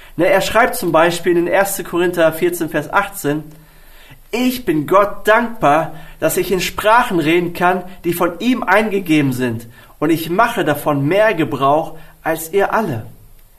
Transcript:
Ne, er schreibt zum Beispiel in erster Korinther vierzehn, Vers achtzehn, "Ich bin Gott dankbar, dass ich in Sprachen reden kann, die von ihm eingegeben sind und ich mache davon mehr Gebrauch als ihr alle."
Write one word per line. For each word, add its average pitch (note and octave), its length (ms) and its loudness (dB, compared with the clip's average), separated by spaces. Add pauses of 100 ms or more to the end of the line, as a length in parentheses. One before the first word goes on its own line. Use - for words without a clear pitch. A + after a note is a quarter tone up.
(160)
Ne, E3 100 2
er F#3 140 4
schreibt A#3+ 360 2
zum F3 160 -2
Beispiel E3+ 440 2
in E3+ 100 2
erster G3 380 0
Korinther F3 480 0
vierzehn, E3+ 380 -2
Vers D3+ 220 -4
achtzehn, D3+ 520 -2 (840)
"Ich B3 340 -2
bin D#3 220 0
Gott G3 400 0
dankbar, G#3 680 2 (260)
dass D#3 160 0
ich F#3 160 -2
in F#3 80 0
Sprachen G#3+ 580 2
reden E3+ 340 0
kann, F#3 300 0 (220)
die E3+ 100 -2
von F3 240 -2
ihm A#3+ 240 -2
eingegeben F3+ 720 2
sind A#2 340 -4 (320)
und D3+ 120 0
ich D#3+ 200 -2
mache G#3 340 0
davon C#3+ 420 0
mehr G3+ 280 2
Gebrauch C#3+ 640 0 (240)
als D#3+ 300 -6
ihr G3 200 0
alle." D3+ 340 -2 (520)